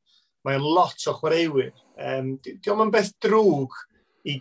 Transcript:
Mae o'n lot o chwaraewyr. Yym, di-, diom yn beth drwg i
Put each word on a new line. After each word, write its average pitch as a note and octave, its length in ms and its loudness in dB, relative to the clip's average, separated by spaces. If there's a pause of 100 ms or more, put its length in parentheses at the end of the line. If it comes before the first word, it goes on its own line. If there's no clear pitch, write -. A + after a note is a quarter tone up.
(440)
Mae C#3 140 0
o'n C#3+ 80 -2 (100)
lot - 320 0
o C#3 80 -2
chwaraewyr. D#3 540 0 (260)
Yym, C3+ 380 -6 (100)
di-, - 160 -14
diom G#3 240 0
yn G#3 80 0
beth A3 220 0 (100)
drwg F#3+ 480 2 (560)
i C#3+ 120 -4